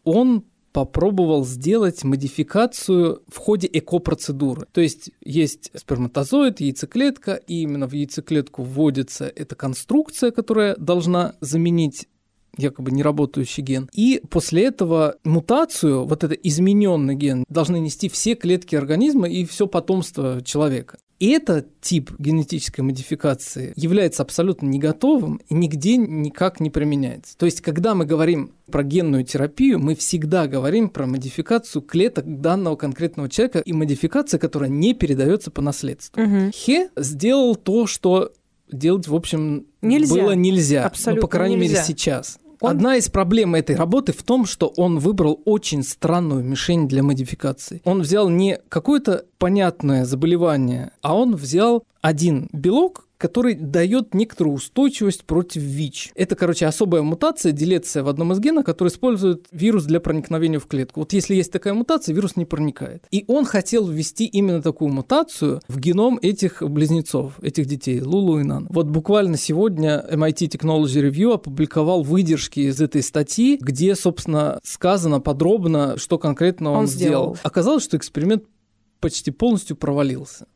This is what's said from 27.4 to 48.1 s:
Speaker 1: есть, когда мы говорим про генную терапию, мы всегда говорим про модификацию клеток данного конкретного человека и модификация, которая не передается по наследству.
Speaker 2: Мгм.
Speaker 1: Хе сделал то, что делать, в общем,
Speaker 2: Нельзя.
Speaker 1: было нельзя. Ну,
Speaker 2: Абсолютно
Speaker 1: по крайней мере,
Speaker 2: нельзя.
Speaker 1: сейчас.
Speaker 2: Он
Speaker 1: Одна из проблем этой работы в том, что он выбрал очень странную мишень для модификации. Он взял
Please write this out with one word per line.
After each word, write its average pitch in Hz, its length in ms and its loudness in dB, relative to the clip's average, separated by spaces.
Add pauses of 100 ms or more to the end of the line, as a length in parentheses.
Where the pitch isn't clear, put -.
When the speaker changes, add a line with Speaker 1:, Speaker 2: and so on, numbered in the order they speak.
Speaker 1:
есть, 170 140 -2
когда 175 340 0
мы 170 100 0
говорим 160 460 0 (200)
про 143 120 0
генную 143 400 0
терапию, 156 560 0
мы 156 160 0
всегда 160 500 -2
говорим 151 440 0
про 135 180 -6
модификацию 139 760 -4
клеток 160 600 -2
данного 165 340 0
конкретного 147 540 -6
человека 226 300 0
и 170 140 -4
модификация, 156 640 0
которая 143 300 -2
не 160 240 2
передается 151 560 0
по 143 140 -6
наследству. 139 580 -6
Speaker 2:
Мгм. 202 300 2
Speaker 1:
Хе 339 440 0
сделал 208 600 2
то, 214 320 0
что - 440 0 (400)
делать, 165 360 0
в 151 80 0
общем, 156 500 -2 (160)
Speaker 2:
Нельзя. 247 400 4
Speaker 1:
было 202 140 4
нельзя. 175 460 4
Ну, - 60 0
Speaker 2:
Абсолютно - 340 0
Speaker 1:
по 165 60 0
крайней 190 280 0
мере, 180 140 2
Speaker 2:
нельзя. 170 140 2
Speaker 1:
сейчас. 151 540 -4 (220)
Speaker 2:
Он 247 120 0
Speaker 1:
Одна 262 240 2
из 240 120 0
проблем 190 460 2
этой 160 220 2
работы 180 380 0
в - 100 -10
том, 240 240 2
что - 300 -2
он 175 200 2
выбрал 160 480 2
очень 208 380 0
странную 156 600 -2
мишень 143 440 0
для 135 160 2
модификации. 135 840 -4
Он 185 160 2
взял 185 280 2